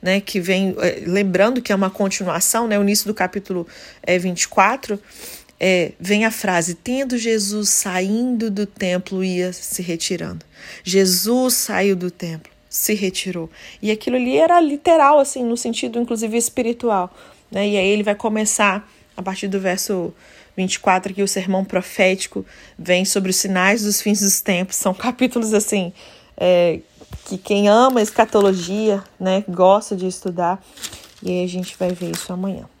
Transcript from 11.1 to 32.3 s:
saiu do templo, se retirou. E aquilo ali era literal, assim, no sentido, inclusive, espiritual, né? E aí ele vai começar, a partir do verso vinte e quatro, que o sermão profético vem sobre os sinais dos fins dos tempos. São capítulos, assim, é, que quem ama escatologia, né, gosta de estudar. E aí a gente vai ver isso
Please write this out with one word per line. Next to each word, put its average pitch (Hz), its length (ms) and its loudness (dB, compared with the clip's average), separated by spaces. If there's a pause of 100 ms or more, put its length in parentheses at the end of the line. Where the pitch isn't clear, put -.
saiu 196 400 0
do 180 160 -6
templo, 165 420 -12 (160)
se - 240 -4
retirou. 185 560 -4 (320)
E 208 100 -2
aquilo 220 260 -2
ali 254 200 0
era 330 240 6
literal, 294 600 6
assim, 277 240 -2
no 233 120 0
sentido, 233 420 -4
inclusive, 233 380 -2
espiritual, 233 800 -2 (340)
né? 202 180 -2
E 208 80 0
aí 190 100 2
ele 208 160 2
vai 202 140 0
começar, 208 680 0 (300)
a 190 60 -10
partir 190 240 -6
do 196 140 -2
verso 185 520 -2 (440)
vinte 185 180 -2
e - 60 -8
quatro, 190 340 2
que 196 80 -2
o 196 60 0
sermão 190 360 -2
profético 190 800 -2 (320)
vem 180 280 0
sobre 190 260 -2
os 180 60 0
sinais 196 480 0
dos 208 180 -2
fins 208 180 0
dos 196 200 0
tempos. 185 340 -2
São - 180 0
capítulos, 233 640 -2
assim, 202 380 0 (440)
é, 175 440 4 (460)
que 190 120 -8
quem 202 300 2
ama 240 340 6
escatologia, 202 1000 2 (180)
né, 190 280 0
gosta 190 460 4
de 185 140 -4
estudar. 180 540 -4 (600)
E 180 80 -6
aí 180 140 0
a 180 40 -4
gente 180 300 -8
vai 180 140 -2
ver 175 180 -6
isso 175 220 -8